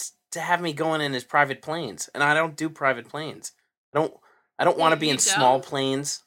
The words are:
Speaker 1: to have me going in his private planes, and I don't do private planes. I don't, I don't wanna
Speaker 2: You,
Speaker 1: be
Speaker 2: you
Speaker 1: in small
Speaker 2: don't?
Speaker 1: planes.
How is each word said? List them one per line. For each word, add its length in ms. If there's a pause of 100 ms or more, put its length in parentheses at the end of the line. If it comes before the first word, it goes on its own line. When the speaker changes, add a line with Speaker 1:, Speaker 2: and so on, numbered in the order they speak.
(320)
Speaker 1:
to 80
have 200
me 120
going 280
in 120
his 120
private 380
planes, 520
and 100
I 100
don't 220
do 120
private 400
planes. 440 (420)
I 40
don't, 160 (440)
I 60
don't 140
wanna 180
Speaker 2:
You, 40
Speaker 1:
be 80
Speaker 2:
you 60
Speaker 1:
in 40
small 400
Speaker 2:
don't? 100
Speaker 1:
planes. 580